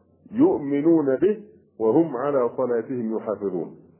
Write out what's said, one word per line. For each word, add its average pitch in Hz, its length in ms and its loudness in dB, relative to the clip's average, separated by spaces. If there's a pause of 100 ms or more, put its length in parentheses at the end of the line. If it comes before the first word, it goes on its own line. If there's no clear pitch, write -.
(320)
يؤمنون 147 840 2
به 202 280 0 (360)
وهم 127 380 2
على 131 400 0
صلاتهم 120 600 -2
يحافظون". 98 580 -6 (240)